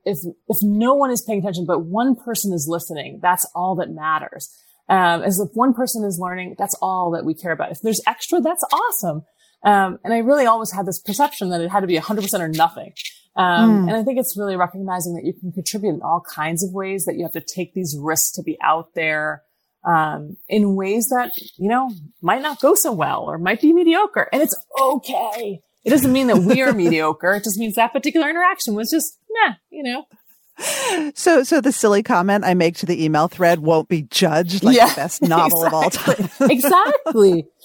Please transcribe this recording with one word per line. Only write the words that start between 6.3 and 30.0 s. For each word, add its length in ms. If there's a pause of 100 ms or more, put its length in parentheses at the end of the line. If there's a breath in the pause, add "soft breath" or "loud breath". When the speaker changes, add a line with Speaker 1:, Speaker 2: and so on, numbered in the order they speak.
Speaker 1:
that's 200
all 320
that 140
we 80
care 200
about. 180
If 100
there's 240
extra, 340
that's 320
awesome. 520 (400)
Um, 400
and 80
I 60
really 300
always 240
had 160
this 120
perception 520
that 100
it 80
had 120
to 60
be 80
a 60
hundred 220
percent 180
or 60
nothing. 460 (420 loud breath)
Um, 480
Speaker 2:
Hmm. 60
Speaker 1:
and 60
I 80
think 140
it's 180
really 200
recognizing 580
that 100
you 160
can 120
contribute 420
in 80
all 180 (140)
kinds 300
of 100
ways, 320
that 100
you 80
have 100
to 80
take 340
these 260
risks 360
to 40
be 220
out 320
there, 480 (440)
um, 480 (140)
in 260
ways 340
that, 220 (280)
you 100
know, 220 (320)
might 180
not 180
go 140
so 180
well 380
or 80
might 240
be 100
mediocre. 640
And 80
it's 140 (260)
okay. 800 (240)
It 60
doesn't 200
mean 140
that 140
we 240
are 100
<laughs> 100
mediocre. 500
It 100
just 160
means 160
that 180
particular 380
interaction 420
was 160
just, 300 (100)
nah, 240 (160)
you 140
know. 220 (1120 loud breath)